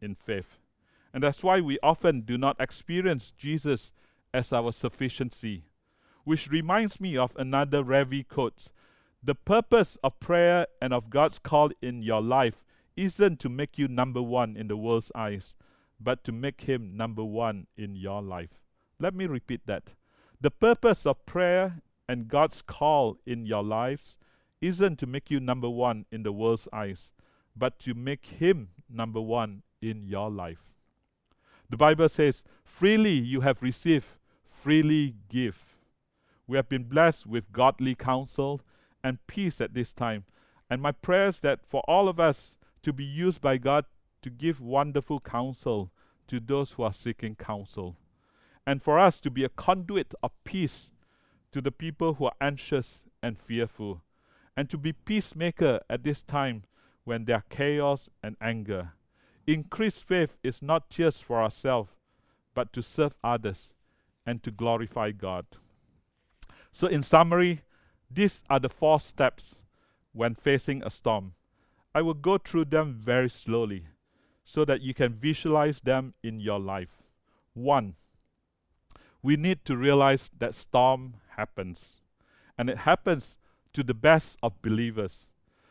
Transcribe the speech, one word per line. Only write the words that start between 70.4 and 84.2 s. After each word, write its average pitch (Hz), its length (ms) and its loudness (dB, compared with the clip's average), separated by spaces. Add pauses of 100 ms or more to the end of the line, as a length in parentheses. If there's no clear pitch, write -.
a 107 60 -8
storm. 98 440 -4 (600)
I 156 80 2
will 165 120 0
go 170 240 2
through 165 280 0
them 151 280 0
very 120 360 0
slowly 107 580 -4 (580)
so 151 180 0
that 135 180 2
you 131 120 -6
can 120 200 2
visualize 147 680 0
them 131 400 0
in 113 180 -8
your 101 200 -2
life. 98 440 -8 (500)
One, 120 420 0 (1300)
we 143 160 2
need 175 280 -2
to 135 100 -2
realize 135 600 4
that - 180 -4
storm 127 600 2 (200)
happens, - 640 -10 (560)
and 123 120 -2
it 120 100 -4
happens 165 580 0 (360)
to 143 100 -2
the 120 100 -2
best 151 500 4